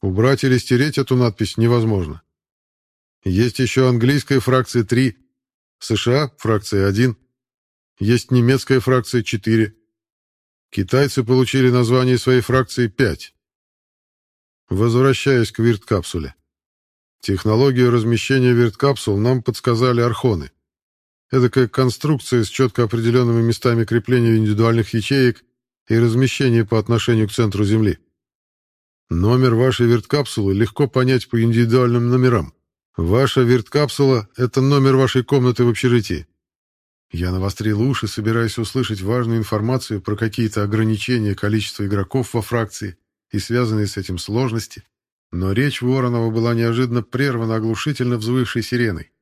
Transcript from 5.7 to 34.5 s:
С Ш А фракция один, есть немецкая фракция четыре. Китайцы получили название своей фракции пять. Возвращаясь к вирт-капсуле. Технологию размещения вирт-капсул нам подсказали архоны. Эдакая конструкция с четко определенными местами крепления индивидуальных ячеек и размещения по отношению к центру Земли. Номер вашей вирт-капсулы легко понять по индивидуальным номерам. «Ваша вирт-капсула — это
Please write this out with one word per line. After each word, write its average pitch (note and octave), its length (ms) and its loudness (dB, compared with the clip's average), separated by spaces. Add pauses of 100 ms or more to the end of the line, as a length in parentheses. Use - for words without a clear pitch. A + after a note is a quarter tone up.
С - 180 -4
Ш C3 280 0
А C3+ 140 -10
фракция G#2 480 0
один, A2 300 0 (840)
есть A2+ 320 0
немецкая B2+ 500 2
фракция B2+ 420 0
четыре. A2 520 -2 (960)
Китайцы B2+ 540 -2
получили B2+ 460 2
название B2 460 2
своей B2+ 240 2
фракции B2 460 0
пять. - 480 -4 (1300)
Возвращаясь A#2+ 840 0
к - 60 -14
вирт-капсуле. G2 760 -2 (840)
Технологию B2 680 2
размещения A#2+ 640 2
вирт-капсул A#2+ 680 0
нам A#2+ 240 0
подсказали A#2+ 580 0
архоны. A2 500 -2 (800)
Эдакая B2+ 380 2
конструкция C3 720 -2
с G#2 60 -4
четко B2 360 0
определенными A#2 580 0
местами A#2 420 0
крепления A#2 520 2
индивидуальных A2 580 0
ячеек B2 500 0 (440)
и A2+ 100 2
размещения A#2+ 680 2
по A2+ 140 0
отношению A2 500 0
к G#2 40 -10
центру G#2 320 0
Земли. G#2 340 0 (1120)
Номер A#2 460 2
вашей B2 300 2
вирт-капсулы A#2 680 0
легко A#2 340 0
понять B2+ 400 0
по A#2 140 0
индивидуальным A#2+ 680 2
номерам. B2 460 2 (420)
«Ваша A#2 460 2
вирт-капсула — B2+ 920 0
это B2 240 0